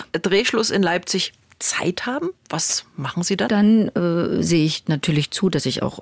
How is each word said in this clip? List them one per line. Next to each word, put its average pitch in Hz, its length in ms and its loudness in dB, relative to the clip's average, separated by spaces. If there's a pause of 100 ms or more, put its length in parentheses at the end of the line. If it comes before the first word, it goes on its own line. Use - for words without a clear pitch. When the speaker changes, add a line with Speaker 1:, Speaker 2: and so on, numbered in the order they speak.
(100)
Speaker 1:
Drehschluss 214 600 0
in 196 120 2
Leipzig 180 520 -2 (260)
Zeit - 440 -2
haben, 269 260 -6 (200)
was - 340 -2 (120)
machen 143 260 -6
Sie 185 140 -2
dann? 208 120 -2
Speaker 2:
Dann, 214 400 4
äh, 170 540 0
sehe 165 240 4
ich - 200 -4
natürlich 151 440 0
zu, - 180 0
dass 156 180 0
ich - 160 -2
auch - 200 -4